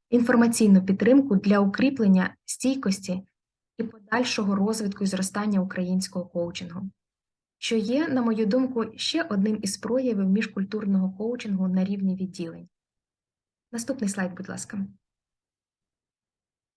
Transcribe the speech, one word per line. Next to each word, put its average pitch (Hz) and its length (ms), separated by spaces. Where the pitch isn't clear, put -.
Інформаційну 233 760
підтримку 214 500
для 202 240
укріплення 202 760
стійкості 202 840
і 226 60
подальшого 226 720
розвитку 202 480
і 190 40
зростання 190 540
українського 185 640
коучингу, 175 560
що - 180
є, 240 320
на 262 140
мою 226 240
думку, 247 400
ще - 280
одним 208 380
із 196 160
проявів 226 520
міжкультурного 196 880
коучингу 208 500
на 185 160
рівні 190 320
відділень. 175 520
Наступний 233 380
слайд, 185 280
будь 190 120
ласка. 196 360